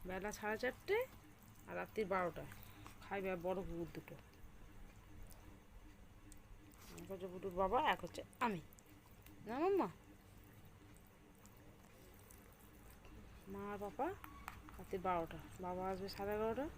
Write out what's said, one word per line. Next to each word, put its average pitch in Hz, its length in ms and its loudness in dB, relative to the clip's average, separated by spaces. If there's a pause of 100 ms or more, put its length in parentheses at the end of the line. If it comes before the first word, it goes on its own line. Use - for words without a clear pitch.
বেলা 190 320 -2
সাড়ে 214 220 2
চারটে 262 340 4 (720)
আর 175 120 -6
রাত্রি 180 220 0 (120)
বারোটা, 165 320 4 (580)
খাইবে 196 300 0
আর 180 140 0
বড় 185 200 6
কুকুর 165 280 0
দুটো। - 200 -6 (2750)
এক 165 120 -8
হচ্ছে 190 220 -2
বুটুর 185 280 -2
বাবা, 190 160 8 (160)
এক 180 120 4
হচ্ছে - 160 -4 (240)
আমি, 196 160 4 (880)
না 220 160 0
মাম্মা? 359 260 8 (3750)
মা 196 80 -2 (100)
আর 208 120 0
পাপা 226 240 4 (680)
রাত্রি 190 200 -2 (100)
বারোটা, 170 320 4 (260)
বাবা 180 260 2
আসবে 190 240 0
সাড়ে 202 220 2
এগারোটা 226 280 4 (120)